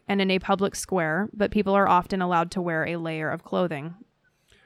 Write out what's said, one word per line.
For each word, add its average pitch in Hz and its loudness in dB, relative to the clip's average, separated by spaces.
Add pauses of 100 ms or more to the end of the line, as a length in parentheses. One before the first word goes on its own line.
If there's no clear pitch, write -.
and 202 0
in 190 2
a 190 2
public 196 0
square, 180 -2
but 202 -2
people 196 2
are 196 4
often 185 2
allowed 175 2
to 185 -4
wear 160 -2
a 170 -2
layer 160 -4
of 165 -6
clothing. 170 -2 (720)